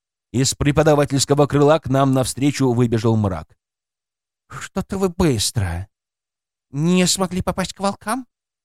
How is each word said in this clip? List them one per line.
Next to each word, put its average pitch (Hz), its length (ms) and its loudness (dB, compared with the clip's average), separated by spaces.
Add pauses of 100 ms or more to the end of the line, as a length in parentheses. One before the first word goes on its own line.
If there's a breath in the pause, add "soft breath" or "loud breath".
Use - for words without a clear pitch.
(320)
Из 127 240 0
преподавательского 143 880 2
крыла 147 340 4
к - 100 -10
нам 135 220 2
навстречу 131 640 0
выбежал 117 420 2
мрак. 92 400 -4 (920)
«Что-то - 500 -10
вы 190 120 0
быстро. 101 800 -2 (840)
Не 175 360 0
смогли 185 340 -2
попасть 185 320 -6
к - 60 -20
волкам?» 208 480 -6 (380)